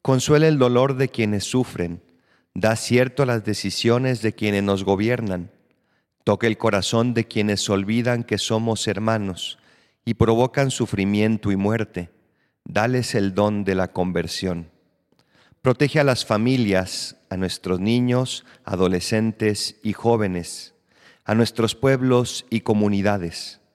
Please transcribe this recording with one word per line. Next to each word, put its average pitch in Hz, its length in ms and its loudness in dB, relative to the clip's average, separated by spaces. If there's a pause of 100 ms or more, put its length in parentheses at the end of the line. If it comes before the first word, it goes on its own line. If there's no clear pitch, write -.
Consuela 147 480 4
el 156 80 4
dolor 127 400 4
de 131 140 0
quienes 104 340 -2
sufren. 87 580 -4 (520)
Da 110 160 2
acierto 123 520 2
a 127 40 2
las 117 180 -2
decisiones 117 760 0
de 110 120 -2
quienes 101 280 0
nos 98 200 0
gobiernan. 98 680 -2 (760)
Toca 107 220 2
el 110 100 0
corazón 113 560 0
de 113 160 -2
quienes 104 400 -2
olvidan 113 560 -2
que 104 140 -2
somos 110 500 -2
hermanos 104 720 -4 (480)
y 117 80 -2
provocan 123 560 2
sufrimiento 104 840 0
y 95 40 0
muerte. 101 520 -2 (560)
Dales 117 500 -2
el 98 200 0
don 104 300 0
de 95 100 0
la 92 180 -2
conversión. 87 760 -4 (960)
Protege 139 320 2
a 143 60 4
las 131 200 2
familias, 107 920 0 (120)
a 95 80 -8
nuestros 92 440 -4
niños, 123 640 0 (200)
adolescentes 104 1160 -2
y 104 120 -4
jóvenes, 104 800 -2 (500)
a 107 100 0
nuestros 113 400 2
pueblos 127 760 0
y 113 100 0
comunidades. 101 1000 0 (140)